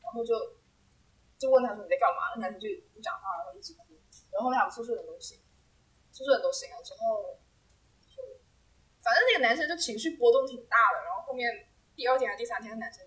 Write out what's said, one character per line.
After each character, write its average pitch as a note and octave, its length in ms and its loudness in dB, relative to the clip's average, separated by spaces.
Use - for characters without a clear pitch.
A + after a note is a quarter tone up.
然 - 120 -12
后 A#3 100 -4
就， A3+ 100 -2
就 C4 120 0
问 C4 140 8
他 G#3+ 120 -2
说 G#3 100 -10
：“你 - 40 -12
在 F3+ 80 4
干 - 120 4
嘛？” - 260 -2
那 A3+ 60 -6
男 F#3+ 100 -4
生 - 80 -14
就 G#3+ 80 -8
不 G#3+ 80 -20
讲 - 180 -8
话， F#3+ 180 -6
然 F3 80 -8
后 - 80 -12
一 - 80 -20
直 - 120 -16
哭。 - 100 -20
然 F#3+ 80 -2
后 A#3 60 0
后 B3+ 40 0
面 B3+ 80 2
他 A3+ 80 4
们 - 60 -2
宿 A#3+ 120 -10
舍 A#3 120 -4
人 F#3 100 -8
都 E3 140 -16
醒， - 200 -16
宿 - 120 -16
舍 C#4 100 2
人 - 80 4
都 C5+ 100 2
醒 - 200 -8
了 - 100 -16
之 - 120 -18
后， D#5 460 -4
就， - 160 -16
反 A#3 100 4
正 F4 140 8
那 G#4+ 120 4
个 B3+ 60 4
男 A#3 100 4
生 E4+ 120 0
就 E4+ 80 -4
情 A#3 240 -4
绪 D#4 180 -2
波 A#3+ 140 8
动 C4 160 4
挺 B3 200 -14
大 A3 260 4
的。 - 100 -6
然 A#3 100 -6
后 - 100 -6
后 C#4 100 -8
面 A#3+ 340 -6
第 A#3+ 120 -4
二 C4 100 4
天 B3 120 0
还 G3+ 80 -6
是 - 0 -
第 A#3 80 -6
三 A3 160 -6
天， A3 180 -12
男 A#3 140 -10
生 - 140 -20